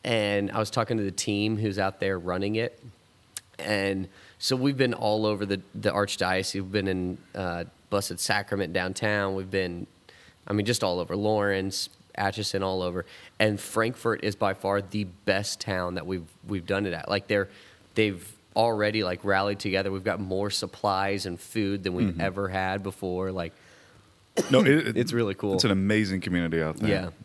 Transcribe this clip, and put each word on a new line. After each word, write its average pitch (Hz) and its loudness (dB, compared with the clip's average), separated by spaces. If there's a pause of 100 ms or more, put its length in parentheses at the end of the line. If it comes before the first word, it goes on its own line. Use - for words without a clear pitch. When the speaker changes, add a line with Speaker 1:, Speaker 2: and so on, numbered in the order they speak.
Speaker 1:
And 101 2
I - -4
was 107 0
talking 117 0
to 104 0
the 98 -2
team 107 0
who's 104 -2
out 95 -2
there 95 0
running 92 -2
it. 117 -4 (760)
And 98 0 (300)
so - 0
we've 135 2
been 127 2
all 107 2
over 104 0
the, 98 0 (140)
the 104 0
Archdiocese. 95 0
We've 95 -4
been 98 2
in, 90 -2 (160)
uh, 87 -4 (260)
Blessed 98 0
Sacrament 98 0
downtown. 95 0
We've 95 -6
been, 90 -2 (600)
I 101 -2
mean, 104 2
just 117 0
all 90 0
over. 87 -4
Lawrence, 101 0 (280)
Atchison, 98 -2
all 92 0
over. 90 -4 (320)
And 107 2
Frankfort 113 0
is 101 0
by 98 0
far 98 -2
the 104 -4
best 95 -2
town 90 -2
that 80 -6
we've, 90 -4 (220)
we've 92 -4
done 98 0
it 90 -2
at. 78 -8
Like, 98 -2
they're, 101 2 (460)
they've 101 2 (300)
already, 107 2
like, 90 -4
rallied 101 2
together. 95 0
We've 95 -6
got 95 0
more 98 -2
supplies 98 -2
and 87 -6
food 101 -2
than 90 -2
we've 92 2
Speaker 2:
Mm-hmm. 85 -2
Speaker 1:
ever 95 -2
had 95 -2
before. 92 -4
Like, 85 -4 (1000)
Speaker 2:
No, 131 8
it, - 6 (220)
it, 110 0
Speaker 1:
<clears throat> - -
it's 113 2
really 113 2
cool. 98 -2
Speaker 2:
it's 92 4
an 107 6
amazing 98 4
community 85 2
out 78 0
there. 107 2
Speaker 1:
Yeah. 92 0 (140)